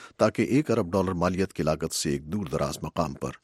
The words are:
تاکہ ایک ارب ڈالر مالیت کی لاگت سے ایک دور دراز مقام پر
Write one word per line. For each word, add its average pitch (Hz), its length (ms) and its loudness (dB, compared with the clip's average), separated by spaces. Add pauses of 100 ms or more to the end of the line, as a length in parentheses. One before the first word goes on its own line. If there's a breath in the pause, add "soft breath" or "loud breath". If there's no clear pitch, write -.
(180 loud breath)
تاکہ 110 240 4
ایک 123 300 2
ارب 107 200 0
ڈالر 95 200 2
مالیت 90 420 0
کی 87 100 -2
لاگت 78 320 0
سے - 140 -2
ایک 71 160 -2
دور 95 200 -4
دراز 73 360 -2
مقام 76 320 -2
پر 67 180 -6 (120)